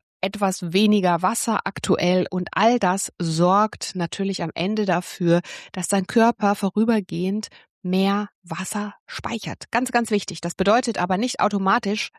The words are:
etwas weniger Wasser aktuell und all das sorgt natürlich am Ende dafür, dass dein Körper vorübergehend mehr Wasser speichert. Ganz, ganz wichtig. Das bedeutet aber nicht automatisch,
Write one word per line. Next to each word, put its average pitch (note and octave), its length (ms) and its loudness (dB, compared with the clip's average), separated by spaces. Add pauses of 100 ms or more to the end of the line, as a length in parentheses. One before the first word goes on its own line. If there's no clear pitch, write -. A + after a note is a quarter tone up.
(220)
etwas F#3+ 520 -2
weniger F#3 500 4
Wasser A3 400 0
aktuell F#3 640 0
und F3+ 220 -4
all A#3 260 4
das F#3+ 400 -2
sorgt F3+ 800 0
natürlich F#3 480 -4
am D#3+ 100 -4
Ende G#3 320 -2
dafür, F3 560 2 (300)
dass - 160 -6
dein G3 180 0
Körper A3+ 480 4
vorübergehend G3+ 920 0 (340)
mehr G3 480 0 (140)
Wasser F#3+ 500 -6 (140)
speichert. - 640 -10
Ganz, B3 200 0
ganz A#3+ 200 0
wichtig. G#3 280 -2
Das F3 140 -6
bedeutet G#3+ 460 0
aber F3+ 180 0
nicht A#3+ 220 -2
automatisch, G3+ 800 0